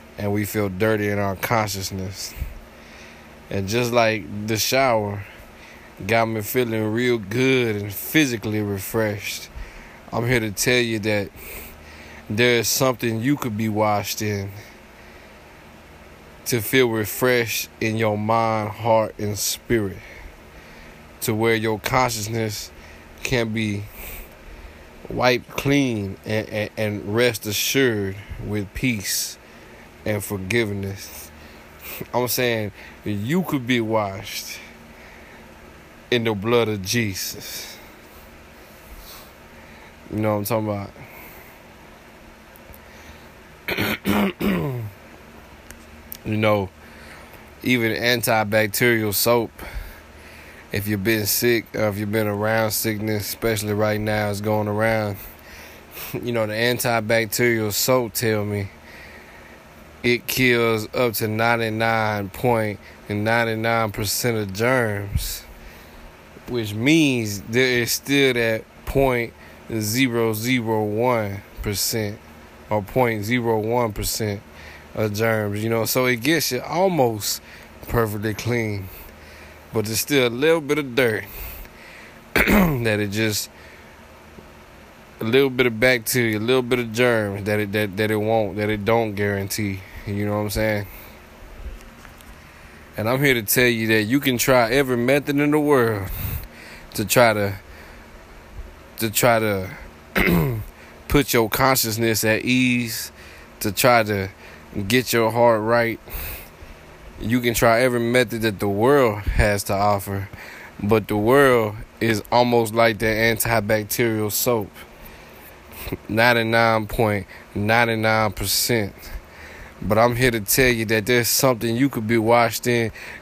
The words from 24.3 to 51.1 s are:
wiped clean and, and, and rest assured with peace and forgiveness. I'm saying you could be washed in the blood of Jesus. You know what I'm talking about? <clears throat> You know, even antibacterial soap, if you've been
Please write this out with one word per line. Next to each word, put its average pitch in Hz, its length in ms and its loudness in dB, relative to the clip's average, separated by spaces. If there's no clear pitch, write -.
wiped 120 420 0
clean 123 760 0
and, 110 240 -4
and, 107 280 -4
and 104 380 -4
rest 120 320 0
assured 107 680 0
with 104 300 -6
peace - 640 -4
and 107 200 -4
forgiveness. 98 1040 -4
I'm 123 160 0
saying 117 440 -2
you 107 380 0
could 143 240 -4
be 123 140 2
washed 104 800 -4
in 120 140 2
the 113 100 0
blood 113 340 2
of 104 140 -4
Jesus. - 920 -6
You 104 60 -4
know 107 200 2
what 101 120 -4
I'm 110 140 0
talking 101 260 -4
about? 156 480 0
<clears throat> 101 60 -12
You 110 120 -2
know, 107 340 2
even 120 260 2
antibacterial 110 1120 2
soap, 117 380 2
if 101 160 -4
you've 104 160 0
been 107 240 2